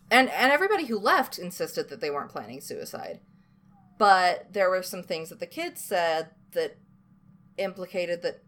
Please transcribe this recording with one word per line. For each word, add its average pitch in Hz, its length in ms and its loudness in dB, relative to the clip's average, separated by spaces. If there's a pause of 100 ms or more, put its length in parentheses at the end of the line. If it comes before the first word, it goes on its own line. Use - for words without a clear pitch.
(120)
And, 254 180 6
and 202 220 2
everybody 370 340 4
who 226 140 -2
left 269 400 2
insisted 175 500 -6
that 131 120 -12
they 151 100 -4
weren't 143 180 -6
planning 123 320 -12
suicide. - 580 -12 (800)
But 185 540 6
there 190 180 2
were 185 140 0
some 180 200 -10
things 160 260 -8
that - 100 -18
the 175 80 -10
kids 330 340 -10
said 165 460 0 (240)
that 160 240 -2 (840)
implicated 180 640 -4
that - 260 -6